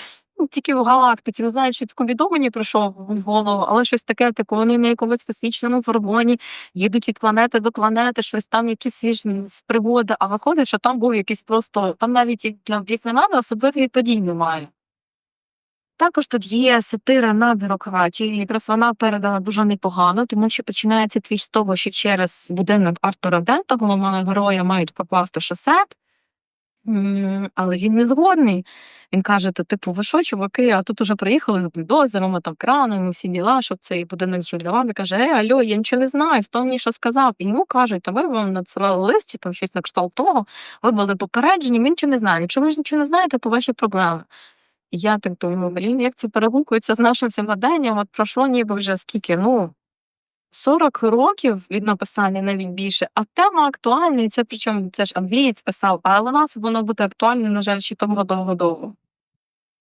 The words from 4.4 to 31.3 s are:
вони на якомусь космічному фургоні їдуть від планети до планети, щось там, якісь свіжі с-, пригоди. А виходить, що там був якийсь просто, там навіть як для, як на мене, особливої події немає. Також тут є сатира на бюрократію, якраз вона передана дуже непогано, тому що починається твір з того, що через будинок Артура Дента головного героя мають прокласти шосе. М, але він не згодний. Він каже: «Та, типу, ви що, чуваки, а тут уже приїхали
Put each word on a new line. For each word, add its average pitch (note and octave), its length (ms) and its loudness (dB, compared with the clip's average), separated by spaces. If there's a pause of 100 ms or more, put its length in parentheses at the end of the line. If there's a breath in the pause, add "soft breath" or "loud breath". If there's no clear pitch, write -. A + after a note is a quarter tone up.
вони A#3 220 4
на A#3 100 4
якомусь A#3 360 0
космічному A#3+ 580 -4
фургоні A#3 580 0 (340 loud breath)
їдуть G3 340 0
від A3 100 -6
планети A3+ 420 2
до A3+ 120 0
планети, A3+ 500 0
щось - 240 -4
там, A#3 220 0
якісь A3+ 260 -4
свіжі A3+ 340 -2
с-, G3 380 -6
пригоди. A3+ 520 2
А G3 80 0
виходить, C4+ 420 0
що G#3 100 -2
там B3 200 0
був A#3 160 2
якийсь G#3 280 -2
просто, G#3+ 500 0
там A#3 200 0
навіть A#3+ 320 2
як G#3+ 100 -6 (120)
для, G#3 220 -4
як A3+ 160 -4
на A#3 80 -4
мене, D#4+ 260 2
особливої C4 500 0
події A#3 320 0
немає. E3 480 -2 (1300)
Також E4 300 2
тут G3 260 -4
є A#3+ 300 4
сатира A#3 500 2
на A3+ 220 4
бюрократію, G3 800 -2
якраз G#3 340 -4
вона A3+ 260 2
передана G3+ 460 0
дуже G#3 240 0
непогано, F#3+ 640 2
тому A3 240 0
що - 120 -4
починається A3 580 0
твір G#3 200 -4
з - 80 -8
того, G3 280 0
що G3 140 -4
через F#3 600 -2
будинок F3+ 500 2
Артура F3+ 400 0
Дента B3+ 360 0
головного G3 520 0
героя G3 360 0
мають F3+ 300 0
прокласти F3+ 460 -2
шосе. D#4 440 2 (1040)
М, G3 640 -2
але F3+ 220 0
він G3+ 160 0
не A#3 140 4
згодний. C4+ 600 2 (460 loud breath)
Він F#3+ 100 2
каже: F#3+ 300 0
«Та, F3+ 100 -6
типу, F#3 300 -4
ви F#3+ 100 -4
що, D#4 200 2
чуваки, A3+ 480 0
а F#3+ 120 2
тут G#3 180 -6
уже G#3 140 0
приїхали G#3 460 0